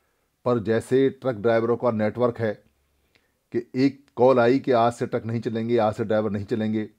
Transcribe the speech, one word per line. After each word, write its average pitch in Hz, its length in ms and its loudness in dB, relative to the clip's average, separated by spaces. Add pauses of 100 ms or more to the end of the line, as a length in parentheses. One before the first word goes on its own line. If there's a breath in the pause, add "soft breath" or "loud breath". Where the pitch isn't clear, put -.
(460)
पर 123 140 2
जैसे 127 500 2
ट्रक 123 260 -6
ड्राइवरों 113 420 0
का 123 140 0
नेटवर्क 110 460 -2
है 110 160 -2 (1000)
कि 117 200 -6
एक 135 300 0 (100)
कॉल 123 240 4
आई 123 200 4
कि 135 120 -2
आज 117 220 2
से 123 140 -6
ट्रक 117 180 -6
नहीं 113 160 -4
चलेंगे, 113 360 -2
आज 107 160 2
से 113 120 -4
ड्राइवर 107 240 0
नहीं 101 160 -4
चलेंगे, 107 540 -4